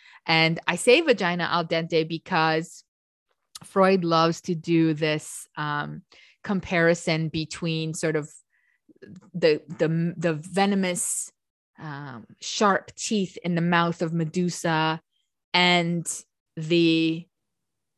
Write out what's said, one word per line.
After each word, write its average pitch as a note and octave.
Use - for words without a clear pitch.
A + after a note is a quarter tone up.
And E3
I F3
say B3+
vagina F3+
al E3+
dente E3
because D#3+
Freud F#3+
loves E3
to F3+
do D#3+
this, D3+
um, D3
comparison E3+
between D#3+
sort D#3
of D3+
the, D#3
the, E3
the E3
venomous, F#3+
um, C#3+
sharp -
teeth -
in F3
the E3+
mouth E3+
of E3
Medusa E3
and F3
the, E3